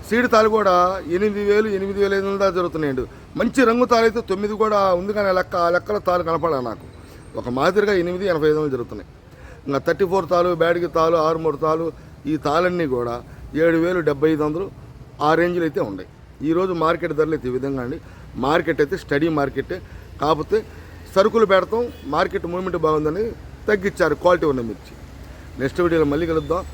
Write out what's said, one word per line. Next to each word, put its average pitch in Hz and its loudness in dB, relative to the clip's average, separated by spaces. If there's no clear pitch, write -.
సీడ్ 233 2
తాలు 220 6
కూడా 196 4
ఎనిమిది 208 0
వేలు, 214 2
ఎనిమిది 196 -4
వేల 196 2
ఐదు 196 -2
వందల 196 -4
దాకా 190 2
జరుగుతున్నాయండి. 151 -2
మంచి 226 0
రంగు 240 4
తాలు 226 4
అయితే 226 0
తొమ్మిది 202 -2
కూడా 214 2
ఉంది, 202 -6
కానీ 202 0
ఆ - 2
లెక్క, 180 -4
ఆ - 4
లెక్కల 202 -2
తాలు 180 2
కనపడా 160 0
నాకు. - -10
ఒక 117 -8
మాదిరిగా 196 2
ఎనిమిది, 180 -4
ఎనభై 156 2
ఐదు 151 2
వందలు 151 -2
జరుగుతున్నాయి. 113 -10
ఇంకా 139 0
థర్టీ 170 2
ఫోర్ 190 0
తాలు, 175 4
బ్యాడ్గి 175 2
తాలు, 165 4
ఆర్మూర్ 160 0
తాలు, 160 0
ఈ - 0
తాలన్నీ 175 2
కూడా 120 -2
ఏడు 165 4
వేలు, 180 0
డెబ్బై 147 2
ఐదు 151 -2
వందలు 165 -4
ఆ - 6
రేంజ్లో 175 0
అయితే 175 -4
ఉన్నాయి. 92 -12
ఈరోజు 185 0
మార్కెట్ 165 0
ధరలు 156 2
అయితే 127 -6
ఈ - -4
విధంగా 135 -4
అండి. 160 -8
మార్కెట్ 156 2
అయితే 175 -4
స్టడీ 147 0
మార్కెటే, 139 -4
కాకపోతే 156 0
సరుకులు 208 4
పెడతాం, 208 2
మార్కెట్ 175 -2
మూవ్‌మెంట్ 180 -4
బాగుందని 156 -2
తగ్గించారు 180 0
క్వాలిటీ 175 4
ఉన్న 127 -2
మిర్చి. - -16
నెక్స్ట్ 135 -4
వీడియోలో 160 2
మళ్ళీ 165 -2
కలుద్దాం. 160 -2